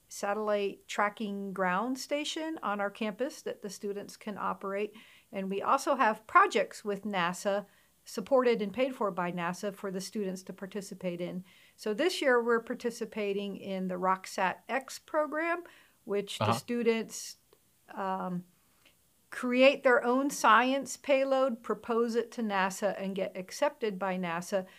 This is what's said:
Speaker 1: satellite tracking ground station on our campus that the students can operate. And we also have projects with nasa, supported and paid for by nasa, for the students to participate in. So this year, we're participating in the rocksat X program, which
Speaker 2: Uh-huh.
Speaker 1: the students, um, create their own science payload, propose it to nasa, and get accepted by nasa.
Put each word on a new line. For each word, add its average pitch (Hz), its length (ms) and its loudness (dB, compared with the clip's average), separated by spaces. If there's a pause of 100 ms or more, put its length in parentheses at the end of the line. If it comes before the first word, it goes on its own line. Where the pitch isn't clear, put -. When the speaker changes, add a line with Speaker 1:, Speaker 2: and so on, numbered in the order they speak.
Speaker 1:
satellite 208 760 -2
tracking 202 680 -2
ground 196 460 0
station 311 640 -4
on 208 180 -2
our 202 100 0
campus 220 520 -6
that - 200 -8
the 208 60 -8
students 196 480 -8
can - 220 -10
operate. 196 540 -4 (400)
And 190 180 -6
we 196 100 -2
also 277 360 2
have 220 320 2
projects - 560 4
with 202 180 -4
nasa, 196 640 0 (380)
supported 233 580 2
and 196 100 -2
paid 254 220 0
for 214 160 0
by 175 220 -2
nasa, 180 420 -4
for 196 160 -8
the 185 100 -4
students 185 440 -6
to 202 80 -12
participate 185 680 -8
in. 175 220 -6 (320)
So - 200 -4
this 320 280 2
year, 247 180 6
we're 233 200 2
participating 214 960 -4
in 190 320 -4
the 185 80 -2
rocksat 185 640 0 (100)
X 262 320 -6
program, 320 640 -2 (400)
which 202 360 -4
Speaker 2:
Uh-huh. 220 120 4
Speaker 1:
the 233 40 2
students, 226 800 -2 (540)
um, 185 520 -4 (840)
create 254 520 4
their 247 220 6
own 262 260 2
science 254 640 4
payload, 269 680 2
propose 233 500 0
it - 160 -2
to 240 120 -6
nasa, 196 600 0
and 190 140 -4
get - 200 -4
accepted 208 600 -2
by 190 180 -2
nasa. 180 480 -2 (140)